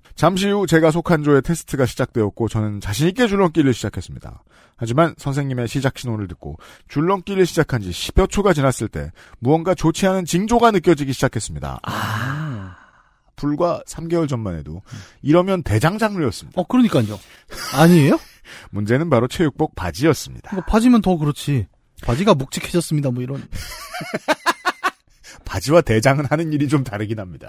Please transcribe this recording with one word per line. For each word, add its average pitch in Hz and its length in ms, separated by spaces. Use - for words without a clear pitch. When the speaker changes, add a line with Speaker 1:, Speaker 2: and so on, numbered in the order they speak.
Speaker 1:
잠시 190 340
후 202 160
제가 160 240
속한 160 340
조의 143 180
테스트가 147 440
시작되었고 110 640
저는 104 340
자신 104 260
있게 233 180
줄넘기를 170 460
시작했습니다. 71 720
하지만 131 420
선생님의 135 500
시작 131 300
신호를 107 300
듣고 78 280
줄넘기를 185 580
시작한 143 340
지 90 120
십여 - 340
초가 202 280
지났을 135 340
때 76 240
무언가 160 360
좋지 165 320
않은 190 180
징조가 220 480
느껴지기 143 400
시작했습니다. 76 680
Speaker 2:
아. 110 960
Speaker 1:
불과 147 500
삼 165 220
개월 165 200
전만 110 280
해도 78 260
Speaker 2:
음. - 60
Speaker 1:
이러면 180 400
대장 147 360
장르였습니다. 190 600
Speaker 2:
어, 175 40
그러니까요. 143 540
아니에요? 170 420
Speaker 1:
<laughs> - 240
문제는 117 400
바로 123 180
체육복 156 480
바지였습니다. 101 760
Speaker 2:
이거 185 140
바지면 226 360
더 185 140
그렇지. 143 500
"바지가 175 320
묵직해졌습니다." 147 760
뭐 123 120
이런. 135 200
Speaker 1:
<laughs> - 60
바지와 147 380
대장은 131 440
하는 156 260
일이 147 160
좀 139 160
다르긴 107 360
합니다. 90 280